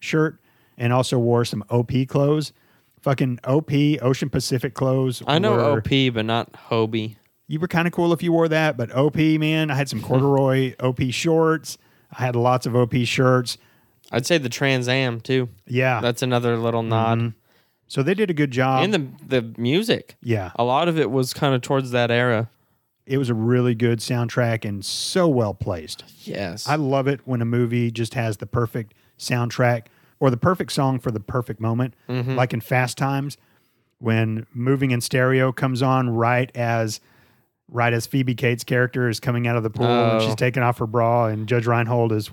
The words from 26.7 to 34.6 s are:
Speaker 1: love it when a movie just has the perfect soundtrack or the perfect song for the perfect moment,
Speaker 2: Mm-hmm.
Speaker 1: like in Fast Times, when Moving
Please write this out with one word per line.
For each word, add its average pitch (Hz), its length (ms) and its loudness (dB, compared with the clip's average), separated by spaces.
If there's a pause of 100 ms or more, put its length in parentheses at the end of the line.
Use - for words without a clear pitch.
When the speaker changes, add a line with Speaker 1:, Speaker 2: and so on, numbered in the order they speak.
Speaker 1:
love 135 320 0
it 139 180 -2
when 127 160 -2
a 117 40 0
movie 120 480 0
just 113 220 -6
has 113 240 -4
the - 80 -12
perfect 117 480 -4 (220)
soundtrack 120 680 0 (340)
or 139 120 4
the 123 60 0
perfect 175 360 0
song 135 260 0
for 120 140 -4
the 107 80 -4
perfect 123 400 -6
moment, 117 340 -2 (140)
Speaker 2:
Mm-hmm. 127 260 -4
Speaker 1:
like 131 180 0
in 117 80 -4
Fast 127 380 -2
Times, 139 380 -2 (640)
when 110 520 0
Moving 131 380 0